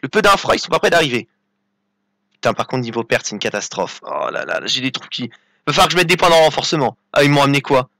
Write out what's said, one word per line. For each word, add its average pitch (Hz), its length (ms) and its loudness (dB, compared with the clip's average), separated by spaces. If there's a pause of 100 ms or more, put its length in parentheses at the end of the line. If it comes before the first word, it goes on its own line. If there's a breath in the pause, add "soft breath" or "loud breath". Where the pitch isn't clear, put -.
le 139 80 -8
peu 208 120 0
d'infra, 196 340 4
ils - 40 -2
sont - 100 -10
pas 160 100 0
près - 100 2
d'arriver. 143 400 0 (1040)
Putain, - 200 -2
par 117 140 -6
contre, 131 140 -4
niveau 113 220 -6
perte, - 240 -2
c'est - 40 -8
une 104 80 -10
catastrophe. - 640 -6
Oh 71 280 -6
là - 140 -8
là, 80 140 -6
là, 71 80 -12
j'ai 127 140 -4
des 127 100 -4
troupes - 180 -14
qui, 123 200 -10 (380 soft breath)
va 147 60 -4
falloir 180 140 2
que 156 60 -2
je 165 40 0
mette 180 100 2
des 165 100 2
points 180 120 4
dans 165 100 6
le 160 40 8
renforcement. 143 540 0 (160)
Ah, 143 100 4
ils 143 60 4
m'ont 143 120 4
amené 139 200 2
quoi ? 127 280 0 (100)